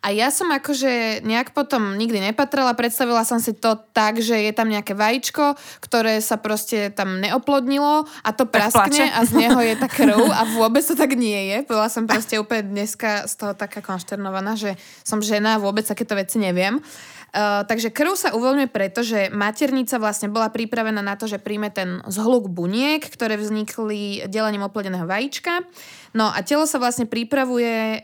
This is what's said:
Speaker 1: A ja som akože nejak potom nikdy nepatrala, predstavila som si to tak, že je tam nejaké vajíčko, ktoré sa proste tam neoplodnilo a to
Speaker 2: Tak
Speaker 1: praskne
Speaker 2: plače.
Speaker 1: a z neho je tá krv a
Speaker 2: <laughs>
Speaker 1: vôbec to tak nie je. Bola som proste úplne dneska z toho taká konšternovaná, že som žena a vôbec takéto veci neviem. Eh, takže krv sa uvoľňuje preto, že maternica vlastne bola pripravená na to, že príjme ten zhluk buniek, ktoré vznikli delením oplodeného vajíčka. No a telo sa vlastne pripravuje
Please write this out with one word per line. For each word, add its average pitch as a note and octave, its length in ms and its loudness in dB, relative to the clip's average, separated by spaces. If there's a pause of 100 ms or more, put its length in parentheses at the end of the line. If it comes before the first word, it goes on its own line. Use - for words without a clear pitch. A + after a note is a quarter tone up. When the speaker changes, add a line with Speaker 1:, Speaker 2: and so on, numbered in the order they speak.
Speaker 1:
A G3+ 80 0
ja A#3 160 2
som F#4 160 -2
akože B3+ 800 -2
nejak A#3 240 0
potom A3 480 -2
nikdy A3 240 0
nepatrala, B3 560 0
predstavila A#3 480 2
som A#3 160 0
si A3+ 80 -2
to A3 240 0 (160)
tak, A3 320 2
že A3+ 160 2
je G#3+ 160 0
tam A3+ 160 0
nejaké G#3 240 -4
vajíčko, C4 640 0 (240)
ktoré A3 400 2
sa A3 160 -2
proste G#3+ 560 -2
tam F#3+ 240 -2
neoplodnilo C#4 880 2 (160)
a A3 80 -2
to A#3 160 0
Speaker 2:
Tak - 80 -8 (160)
Speaker 1:
praskne A#3+ 320 4
Speaker 2:
plače. A3+ 80 4
Speaker 1:
a A3+ 160 0
z - 80 2
neho - 240 6
je A3+ 160 4
tá B3+ 160 -2
krv A#3+ 400 6
a A3+ 200 2
Speaker 2:
<laughs> A3 40 -2
Speaker 1:
vôbec A3+ 320 4
to E4+ 80 2
tak C4+ 240 2
nie G#3 320 0
je. G#3 160 -2
Bola A3 240 2
som A3+ 160 -2
proste A3 320 0
úplne G#3+ 320 -2
dneska G#3 560 -4
z - 80 -6
toho G3+ 180 -6
taká G3+ 300 -8
konšternovaná, G3 720 -6
že G#3 240 -6 (240)
som G#3+ 160 -2
žena G#3+ 400 2
a G#3 60 -2
vôbec G3+ 180 0
takéto A3 320 -4
veci G3 240 -2
neviem. F#3+ 400 0 (520)
Eh, G3+ 320 0
takže A3+ 320 -2
krv F4+ 240 0
sa G#3+ 160 -2
uvoľňuje C4 320 2
preto, G#3 400 -2
že G#3 240 0
maternica A#3 720 0
vlastne G#3 240 -2
bola G#3+ 240 0
pripravená A3 480 -2
na G3+ 160 -4
to, G#3+ 160 -6
že G3+ 80 -6
príjme G#3 320 -6
ten F#3 340 -6
zhluk G#3+ 460 2
buniek, G#3+ 500 0
ktoré A3 380 -4
vznikli G#3+ 880 -6
delením G#3 400 -2
oplodeného F#3+ 400 -6
vajíčka. C#4 560 -4 (480)
No A3 160 2
a G3+ 160 0
telo D4 240 2
sa C#4 160 -2
vlastne A#3+ 240 0
pripravuje A#3 960 0